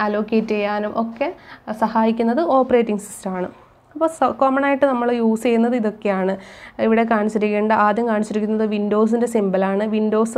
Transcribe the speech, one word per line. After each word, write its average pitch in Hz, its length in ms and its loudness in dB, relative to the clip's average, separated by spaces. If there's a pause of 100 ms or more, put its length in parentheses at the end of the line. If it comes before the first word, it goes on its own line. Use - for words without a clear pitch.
അലോക്കേറ്റ് 214 480 0
ചെയ്യാനും 208 360 -2 (120)
ഒക്കെ 269 260 -4 (540)
സഹായിക്കുന്നത് 226 600 2 (140)
ഓപ്പറേറ്റിംഗ് 233 500 0
സിസ്റ്റം - 300 -10
ആണ്. 180 120 -6 (440)
അപ്പോൾ 320 220 -2
സ-, 262 100 2 (140)
കോമൺ 269 260 2
ആയിട്ട് 277 240 2
നമ്മൾ 240 180 0 (120)
യൂസ് 220 240 2
ചെയ്യുന്നത് 233 340 2
ഇതൊക്കെയാണ്. 196 540 -2 (540)
ഇവിടെ 220 160 4 (100)
കാണിച്ചിരിക്കേണ്ട, 214 600 0 (120)
ആദ്യം 214 260 2
കാണിച്ചിരിക്കുന്നത് 214 640 -2
Windows-ൻ്റെ 214 580 2
സിംബലാണ്. 196 520 0 (100)
Windows 214 440 0